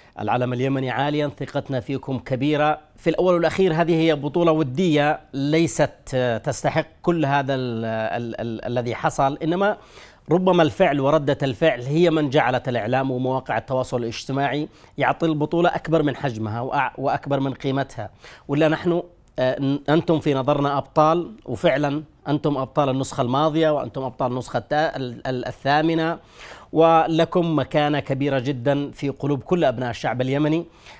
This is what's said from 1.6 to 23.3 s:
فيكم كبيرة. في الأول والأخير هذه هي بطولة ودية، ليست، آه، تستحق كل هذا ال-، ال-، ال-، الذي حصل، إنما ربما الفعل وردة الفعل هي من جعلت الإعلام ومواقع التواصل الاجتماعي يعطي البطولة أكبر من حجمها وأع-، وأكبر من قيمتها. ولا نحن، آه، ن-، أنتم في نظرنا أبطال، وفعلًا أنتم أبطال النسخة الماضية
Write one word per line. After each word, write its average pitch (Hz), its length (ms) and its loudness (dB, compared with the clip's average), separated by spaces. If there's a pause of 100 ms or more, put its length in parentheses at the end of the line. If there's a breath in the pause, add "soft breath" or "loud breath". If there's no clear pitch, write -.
فيكم 131 400 -6
كبيرة. 147 600 0 (180)
في - 120 0
الأول 180 240 4
والأخير 170 400 2
هذه 160 280 2
هي 160 140 4
بطولة 147 360 2
ودية، 151 680 2 (140)
ليست، 147 800 0
آه، 123 240 0
تستحق 147 480 -2 (160)
كل 165 240 0
هذا 139 300 0
ال-، 120 300 -4
ال-، 113 560 -4
ال-، 113 240 -6
الذي 120 300 -4
حصل، 147 480 0
إنما 185 340 0 (540 loud breath)
ربما 175 320 4
الفعل 147 360 2
وردة 143 440 2
الفعل 135 380 0
هي 156 280 2
من 151 200 2
جعلت 127 400 2
الإعلام 127 420 0
ومواقع 127 460 -2
التواصل 127 420 -2
الاجتماعي 135 680 -4 (300 loud breath)
يعطي 139 280 0
البطولة 160 500 0
أكبر 160 280 0
من 143 120 0
حجمها 110 460 -4
وأع-، 131 380 -4
وأكبر 139 400 -2
من 135 140 -2
قيمتها. 131 560 -6 (380 loud breath)
ولا 151 200 2
نحن، 170 360 0 (360)
آه، 127 200 0
ن-، 139 200 0 (100)
أنتم 160 300 2
في 151 140 0
نظرنا 143 440 0
أبطال، 160 540 2 (140)
وفعلًا 143 580 0 (240)
أنتم 147 300 0
أبطال 139 320 0
النسخة 131 320 -2
الماضية 151 480 2